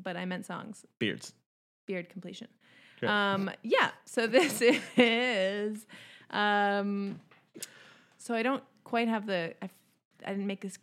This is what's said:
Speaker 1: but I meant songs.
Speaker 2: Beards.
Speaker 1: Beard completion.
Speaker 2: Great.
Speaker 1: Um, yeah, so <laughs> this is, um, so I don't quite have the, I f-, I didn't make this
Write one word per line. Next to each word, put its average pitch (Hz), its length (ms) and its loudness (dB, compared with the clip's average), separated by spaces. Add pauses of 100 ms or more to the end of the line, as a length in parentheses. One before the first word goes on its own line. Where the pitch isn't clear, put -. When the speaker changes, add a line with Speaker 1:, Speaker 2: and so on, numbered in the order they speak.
Speaker 1:
but 180 160 -8
I 180 80 -6
meant 185 220 -8
songs. - 400 -12 (140)
Speaker 2:
Beards. - 340 -4 (520)
Speaker 1:
Beard 180 220 -8
completion. 180 380 -14 (540)
Speaker 2:
Great. - 100 0
Speaker 1:
Um, 196 400 2 (140)
yeah, 294 260 2 (160)
so 226 200 0
<laughs> - 20 -6
this 262 340 4 (340)
is, 214 880 2 (440)
um, 202 880 0 (960)
so - 180 -10
I 226 100 0
don't 269 180 0 (220)
quite 233 240 0
have 220 180 0
the, 180 340 -2
I - 40 -8
f-, 185 60 -10 (540)
I - 60 -6
didn't 196 160 -4
make 196 160 -4
this 196 200 -10